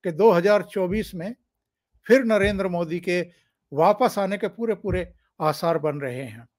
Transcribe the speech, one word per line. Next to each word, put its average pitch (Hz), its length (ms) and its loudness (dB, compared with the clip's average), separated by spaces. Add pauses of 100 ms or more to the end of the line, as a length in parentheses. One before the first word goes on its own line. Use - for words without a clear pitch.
कि 180 80 -4
दो 196 200 6
हज़ार 190 320 4
चौबीस 196 520 -4
में 185 200 -10 (720)
फिर 262 160 6
नरेंद्र 202 440 0
मोदी 175 320 -4
के 175 220 -2 (500)
वापस 202 480 2
आने 196 180 -2
के 202 100 -6
पूरे 220 280 -4
पूरे 180 380 -6 (280)
आसार 160 360 0
बन 147 220 -4
रहे 131 240 -8
हैं 117 240 -16 (120)